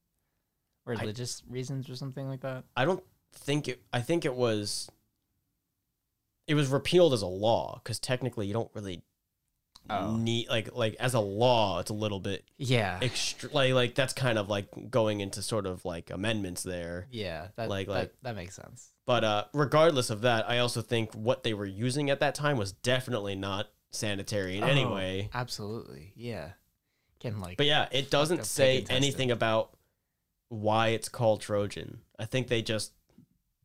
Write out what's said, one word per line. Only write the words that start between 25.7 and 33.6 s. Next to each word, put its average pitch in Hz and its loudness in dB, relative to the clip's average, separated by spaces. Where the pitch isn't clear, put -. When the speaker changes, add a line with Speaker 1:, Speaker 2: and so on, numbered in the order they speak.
Speaker 2:
yeah. 101 -10
Can, 107 -6
like, 90 -10
Speaker 1:
But 147 2
yeah, 147 2
it 131 0
Speaker 2:
fucked - -10
Speaker 1:
doesn't 156 2
Speaker 2:
up 110 -6
Speaker 1:
say 131 4
Speaker 2:
pig 127 0
intestine. 127 -2
Speaker 1:
anything 131 2
about 110 2
why 110 2
it's 110 -2
called 110 2
Trojan. 101 -4
I 110 -8
think 123 -2
they 113 2
just 110 -4